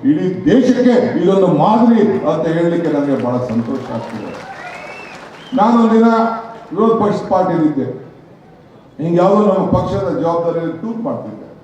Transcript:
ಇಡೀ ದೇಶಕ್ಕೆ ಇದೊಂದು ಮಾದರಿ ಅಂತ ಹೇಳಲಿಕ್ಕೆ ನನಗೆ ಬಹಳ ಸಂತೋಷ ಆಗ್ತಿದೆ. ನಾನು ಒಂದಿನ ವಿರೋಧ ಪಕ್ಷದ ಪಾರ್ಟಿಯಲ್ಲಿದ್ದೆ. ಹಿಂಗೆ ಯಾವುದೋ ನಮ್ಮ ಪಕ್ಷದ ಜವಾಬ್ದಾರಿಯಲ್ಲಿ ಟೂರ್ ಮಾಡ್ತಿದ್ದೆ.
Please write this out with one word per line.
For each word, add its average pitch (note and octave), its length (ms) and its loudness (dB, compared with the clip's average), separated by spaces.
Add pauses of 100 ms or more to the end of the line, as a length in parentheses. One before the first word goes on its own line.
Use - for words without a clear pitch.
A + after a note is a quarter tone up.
ಇಡೀ F3+ 420 0
ದೇಶಕ್ಕೆ B3 680 4
ಇದೊಂದು F#3+ 280 4
ಮಾದರಿ A3 540 4
ಅಂತ D#3+ 460 0
ಹೇಳಲಿಕ್ಕೆ E3+ 440 0
ನನಗೆ C#3 320 -2
ಬಹಳ B2 140 -2
ಸಂತೋಷ A#2 540 -4
ಆಗ್ತಿದೆ. G#2+ 580 -10 (1040)
ನಾನು A3+ 300 4
ಒಂದಿನ A3 200 4 (680)
ವಿರೋಧ G#3 300 2
ಪಕ್ಷದ G3 280 -2
ಪಾರ್ಟಿಯಲ್ಲಿದ್ದೆ. D3+ 800 -2 (960)
ಹಿಂಗೆ E3+ 140 0
ಯಾವುದೋ G3 360 4
ನಮ್ಮ F3+ 140 0
ಪಕ್ಷದ F3+ 520 -2
ಜವಾಬ್ದಾರಿಯಲ್ಲಿ E3 540 -2
ಟೂರ್ A3+ 240 -8
ಮಾಡ್ತಿದ್ದೆ. A3+ 420 -8 (240)